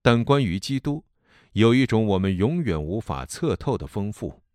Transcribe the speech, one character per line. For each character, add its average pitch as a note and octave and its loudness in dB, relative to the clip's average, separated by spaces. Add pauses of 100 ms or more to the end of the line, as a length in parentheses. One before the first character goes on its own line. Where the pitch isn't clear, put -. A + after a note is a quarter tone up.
但 A#2+ 4
关 C#3+ 2
于 F#2+ -2
基 C3+ -6
督， D3 -6 (480)
有 A2+ 6
一 C3 4
种 A2 0
我 F#2+ 2
们 F#2+ 0
永 C#3 0
远 E2+ -2
无 F2 -6
法 C2+ -8
测 C3 -4
透 B2 -4
的 C3+ -8
丰 G#2 -6
富。 - -12 (120)